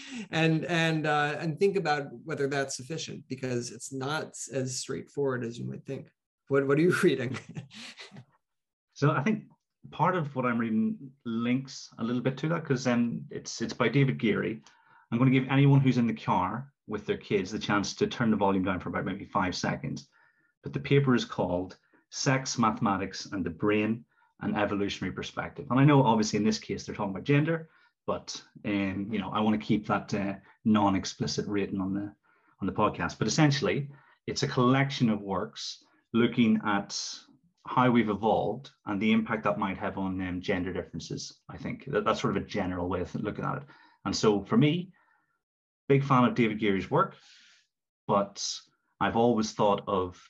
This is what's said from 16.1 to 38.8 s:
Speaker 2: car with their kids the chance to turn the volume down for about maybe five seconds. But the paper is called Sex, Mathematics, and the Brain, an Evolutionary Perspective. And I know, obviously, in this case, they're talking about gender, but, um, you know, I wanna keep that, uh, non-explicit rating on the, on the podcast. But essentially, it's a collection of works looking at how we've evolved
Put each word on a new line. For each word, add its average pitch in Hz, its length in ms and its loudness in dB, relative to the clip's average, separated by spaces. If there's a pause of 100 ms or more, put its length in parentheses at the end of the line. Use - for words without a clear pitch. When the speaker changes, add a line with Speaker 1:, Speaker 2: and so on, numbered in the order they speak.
Speaker 2:
car 107 580 -2 (160)
with 104 180 -6
their 101 120 -2
kids 98 340 -2
the 104 80 -4
chance 101 340 0
to - 140 0
turn 113 240 0
the 107 40 2
volume 98 280 2
down 92 160 -2
for 87 100 -8
about 90 160 -4
maybe 95 200 -8
five 92 300 -2
seconds. - 540 -6 (540)
But 139 100 -8
the 139 60 -4
paper 139 340 4
is 110 100 4
called 92 540 -4 (320)
Sex, 135 480 -2
Mathematics, 101 720 0
and 95 180 -4
the 85 60 -4
Brain, 107 520 0 (380)
an 101 140 -2
Evolutionary 101 580 -2
Perspective. - 560 -8
And 127 100 4
I 139 60 8
know, 143 180 8
obviously, 110 340 2
in 104 80 2
this 110 120 2
case, - 260 -8
they're - 120 -10
talking 104 160 -4
about 92 140 -10
gender, 160 440 2 (380)
but, - 340 -6 (240)
um, 98 460 -2
you 104 80 -2
know, 95 100 -4
I 104 100 -2
wanna 107 200 2
keep 107 260 0
that, 101 300 -2
uh, 98 180 -2 (320)
non-explicit 104 840 2
rating 98 320 -2
on 95 140 -2
the, 101 180 -6 (480)
on 98 60 -4
the 90 80 -2
podcast. 95 460 -2
But 110 80 0
essentially, 139 640 2 (340)
it's - 160 -6
a 135 60 0
collection 131 640 2
of 104 100 -2
works 98 640 -8 (280)
looking 113 540 4
at 101 340 -2 (680)
how 127 240 4
we've 113 180 4
evolved 98 600 0 (160)